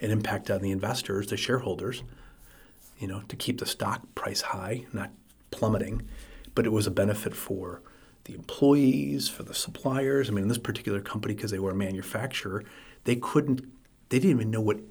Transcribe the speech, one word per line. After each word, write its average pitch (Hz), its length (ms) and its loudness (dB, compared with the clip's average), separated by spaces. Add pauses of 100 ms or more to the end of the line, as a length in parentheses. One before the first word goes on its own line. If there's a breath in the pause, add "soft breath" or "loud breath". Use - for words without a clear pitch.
an 110 80 0
impact 104 400 0
on 95 100 2
the 98 100 0
investors, 101 580 -2
the 104 100 -2
shareholders, 104 640 -2 (960 loud breath)
you 98 100 -6
know, 98 200 -8
to - 60 -10
keep - 240 -4
the - 80 -6
stock - 360 -2 (120)
price - 280 -4
high, 101 500 -4
not 101 180 -4 (400)
plummeting. - 560 0 (480 loud breath)
But 117 120 4
it 107 60 2
was 104 140 4
a 104 40 2
benefit 101 440 2
for 90 460 -6 (440 loud breath)
the - 100 -12
employees, 139 920 4
for - 140 -8
the - 120 -10
suppliers. 135 720 0
I 107 40 -2
mean, 101 100 2
in 98 60 2
this 117 100 2
particular 104 420 -2
company, 104 340 -4
'cause 107 160 -4
they 98 80 -2
were 95 120 0
a 92 40 0
manufacturer, 98 880 -4 (420 loud breath)
they 120 120 4
couldn't, 131 460 2 (480)
they 127 80 4
didn't 147 180 6
even 110 140 2
know 110 100 0
what, 104 200 2 (100)